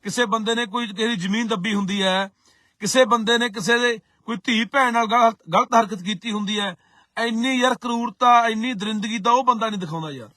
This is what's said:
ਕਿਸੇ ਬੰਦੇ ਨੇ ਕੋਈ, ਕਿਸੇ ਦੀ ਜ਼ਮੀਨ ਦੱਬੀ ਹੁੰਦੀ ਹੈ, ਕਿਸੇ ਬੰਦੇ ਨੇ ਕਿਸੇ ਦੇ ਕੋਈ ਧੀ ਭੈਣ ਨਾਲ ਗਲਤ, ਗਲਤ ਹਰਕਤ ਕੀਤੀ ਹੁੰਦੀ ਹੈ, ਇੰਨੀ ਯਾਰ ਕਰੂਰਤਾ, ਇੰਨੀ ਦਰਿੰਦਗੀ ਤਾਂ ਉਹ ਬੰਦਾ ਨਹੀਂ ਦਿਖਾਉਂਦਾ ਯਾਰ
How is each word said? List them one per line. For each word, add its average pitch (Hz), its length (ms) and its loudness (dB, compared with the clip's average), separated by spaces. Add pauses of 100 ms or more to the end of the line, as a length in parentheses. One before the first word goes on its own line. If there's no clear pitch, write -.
ਕਿਸੇ 240 200 -2
ਬੰਦੇ 220 300 -2
ਨੇ 240 100 -2
ਕੋਈ, 226 220 -6
ਕਿਸੇ 208 200 -4
ਦੀ 233 100 -2
ਜ਼ਮੀਨ 202 300 -2
ਦੱਬੀ 214 260 -2
ਹੁੰਦੀ 202 300 -2
ਹੈ, 190 280 0 (500)
ਕਿਸੇ 254 240 4
ਬੰਦੇ 233 320 2
ਨੇ 233 120 0
ਕਿਸੇ 220 300 0
ਦੇ 240 180 0 (280)
ਕੋਈ 226 180 -6
ਧੀ 226 220 0
ਭੈਣ 254 280 2
ਨਾਲ 233 140 2
ਗਲਤ, 226 300 2 (160)
ਗਲਤ 247 220 2
ਹਰਕਤ 214 280 2
ਕੀਤੀ 214 280 -6
ਹੁੰਦੀ 208 280 -2
ਹੈ, 196 160 -4 (420)
ਇੰਨੀ 233 380 0
ਯਾਰ 254 200 2
ਕਰੂਰਤਾ, 233 720 2
ਇੰਨੀ 226 260 -2
ਦਰਿੰਦਗੀ 214 460 -6
ਤਾਂ 233 140 2
ਉਹ 262 100 4
ਬੰਦਾ 226 260 2
ਨਹੀਂ 208 100 -6
ਦਿਖਾਉਂਦਾ 160 320 -8
ਯਾਰ 123 260 -14